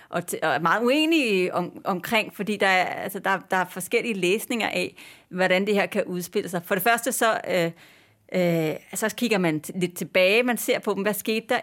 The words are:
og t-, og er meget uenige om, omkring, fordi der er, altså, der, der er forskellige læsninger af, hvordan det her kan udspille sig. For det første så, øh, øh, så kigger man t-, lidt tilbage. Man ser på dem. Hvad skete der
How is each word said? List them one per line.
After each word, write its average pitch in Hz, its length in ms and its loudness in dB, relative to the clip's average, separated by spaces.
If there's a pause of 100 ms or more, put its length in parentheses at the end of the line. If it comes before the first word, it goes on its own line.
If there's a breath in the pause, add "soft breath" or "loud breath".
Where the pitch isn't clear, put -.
og 175 220 -4
t-, - 120 -6
og 160 60 2
er 131 100 2
meget 175 240 2
uenige 262 680 2
om, 175 320 -4
omkring, 196 500 -2
fordi 208 220 -4
der 202 100 2
er, 185 180 4
altså, - 340 -6
der, 185 200 0 (120)
der 190 60 2
er 180 80 0
forskellige 220 480 -2
læsninger 202 560 0
af, - 260 -4 (340 loud breath)
hvordan 185 380 2
det 214 80 2
her 202 100 2
kan - 180 -2
udspille 180 460 -4
sig. 175 160 -4
For 202 100 0
det 185 80 0
første 233 280 2
så, 226 380 2
øh, 170 220 2 (640 loud breath)
øh, 165 400 2 (180)
så - 240 -2
kigger 220 200 2
man 165 300 2
t-, 190 120 -8
lidt 180 180 -2
tilbage. 190 460 4
Man 247 140 0
ser - 220 -2
på 202 140 -2
dem. 196 80 -4
Hvad 208 120 0
skete 220 360 -4
der 247 140 0